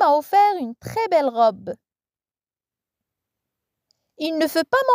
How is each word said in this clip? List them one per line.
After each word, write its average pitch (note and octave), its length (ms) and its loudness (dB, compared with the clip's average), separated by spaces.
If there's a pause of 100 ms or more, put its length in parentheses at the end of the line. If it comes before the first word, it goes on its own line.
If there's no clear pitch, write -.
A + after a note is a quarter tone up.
m'a D#4 160 4
offert G4 420 2
une A#3+ 180 -10
très - 320 -6
belle D#4 200 2
robe. A3 460 0 (2500)
Il D#4+ 180 -6
ne D#4 100 0
faut E4 180 -2
pas C5+ 180 0 (120)